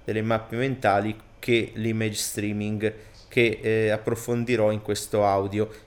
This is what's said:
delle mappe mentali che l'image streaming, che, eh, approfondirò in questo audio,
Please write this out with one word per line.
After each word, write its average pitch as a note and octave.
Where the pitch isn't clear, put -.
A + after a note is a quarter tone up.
delle A2
mappe A2
mentali A2
che A#2
l'image A2
streaming, G#2
che, A#2
eh, A2
approfondirò A2+
in G#2+
questo G#2
audio, G2+